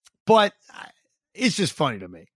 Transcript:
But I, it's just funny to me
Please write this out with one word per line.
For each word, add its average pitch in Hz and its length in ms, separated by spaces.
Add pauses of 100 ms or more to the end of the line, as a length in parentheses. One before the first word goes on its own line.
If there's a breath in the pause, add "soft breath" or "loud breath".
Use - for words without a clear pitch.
(260)
But 214 280 (200)
I, - 160 (460)
it's 226 200
just 190 180
funny 123 260
to 95 80
me 90 280